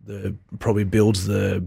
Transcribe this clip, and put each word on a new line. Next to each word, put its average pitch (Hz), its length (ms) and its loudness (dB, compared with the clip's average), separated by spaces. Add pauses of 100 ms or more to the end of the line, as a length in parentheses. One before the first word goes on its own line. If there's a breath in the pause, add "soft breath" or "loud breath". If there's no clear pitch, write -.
the, 98 320 -8 (240)
probably 104 240 0
builds 104 420 2
the 98 420 0